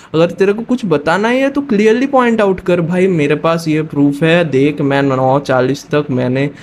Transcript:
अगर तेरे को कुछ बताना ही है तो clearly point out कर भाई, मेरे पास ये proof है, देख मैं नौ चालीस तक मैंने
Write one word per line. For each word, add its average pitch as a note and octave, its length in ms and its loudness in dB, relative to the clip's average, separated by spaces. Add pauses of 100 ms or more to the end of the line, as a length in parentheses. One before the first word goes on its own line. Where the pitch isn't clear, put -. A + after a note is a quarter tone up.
(160)
अगर E3+ 160 2
तेरे G3 220 0
को A3+ 100 -6
कुछ B3 220 -4
बताना E3+ 440 0
ही B3+ 100 0
है C4+ 100 0
तो C#4 120 -4
clearly A3 460 2
point A#3+ 340 2
out F#3+ 180 0
कर F3+ 220 0
भाई, F3+ 260 0
मेरे D3+ 300 0
पास E3 300 -2
ये D#3 160 0
proof C#3+ 400 0
है, E3 220 4
देख C#3+ 360 0
मैं C#3 220 0
नौ C3 360 2
चालीस C3+ 500 -2
तक D3 220 -2
मैंने B2+ 380 -2 (140)